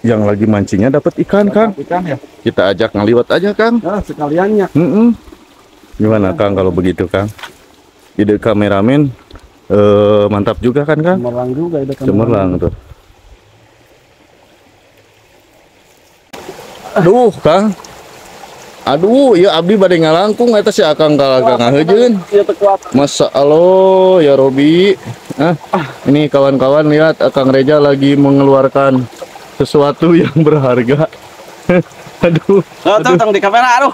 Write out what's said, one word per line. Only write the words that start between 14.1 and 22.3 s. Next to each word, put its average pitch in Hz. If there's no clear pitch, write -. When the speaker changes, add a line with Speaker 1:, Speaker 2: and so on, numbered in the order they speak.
Speaker 1:
Aduh, 208
Kang. 190
Aduh, 214
ya 180
abdi 175
bade 180
ngalangkung 208
eta 202
si 208
Akang 151
kalah 135
Speaker 2:
Kuat, 127
Speaker 1:
ngahejeun. 175
Speaker 2:
iya, 202